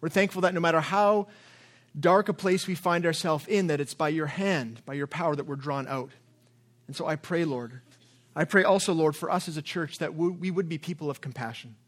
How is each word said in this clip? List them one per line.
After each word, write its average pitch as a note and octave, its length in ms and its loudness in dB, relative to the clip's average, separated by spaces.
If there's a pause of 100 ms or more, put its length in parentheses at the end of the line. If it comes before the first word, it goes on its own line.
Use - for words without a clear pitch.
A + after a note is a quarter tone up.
We're D#3+ 80 -4
thankful F#3+ 320 2
that F3+ 140 4
no E3+ 60 -2
matter E3 200 4
how G3+ 460 2 (720)
dark F#3 320 6
a - 20 2
place F#3 340 0
we F#3 80 -2
find E3+ 300 0
ourselves D#3+ 420 0
in, G3 200 2
that D3+ 120 2
it's C#3+ 140 -4
by D#3 160 -2
your D#3 180 0
hand, C#3+ 600 -2
by C3+ 80 -10
your C#3+ 120 -4
power D#3 300 -2
that C#3 80 -4
we're C#3+ 120 -8
drawn C#3 300 -4
out. C3 240 -6 (760)
And D3 100 -12
so E3+ 100 -4
I D#3 100 -2
pray, E3+ 280 -2
Lord, B2+ 380 -6 (520)
I D3+ 100 2
pray F#3 200 4
also, F#3+ 300 4
Lord, D#3 220 4
for - 140 -6
us F3+ 180 0
as D#3 100 -6
a D3+ 40 -8
church - 360 -6
that D#3+ 160 -4
we, E3 140 0
we F#3 220 -4
would F3+ 180 -2
be D#3+ 100 -6
people D#3 320 -8
of C#3 100 -8
compassion. A#2+ 540 -10 (140)